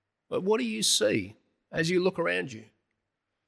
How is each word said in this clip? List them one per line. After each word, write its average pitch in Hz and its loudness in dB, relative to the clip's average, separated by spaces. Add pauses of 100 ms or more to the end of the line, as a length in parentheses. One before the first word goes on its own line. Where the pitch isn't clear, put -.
(300)
But 165 -2
what 214 2
do 254 -2
you 220 -4
see 117 2 (340)
as 165 -2
you 180 2
look 185 0
around 175 -2
you? 110 -16 (840)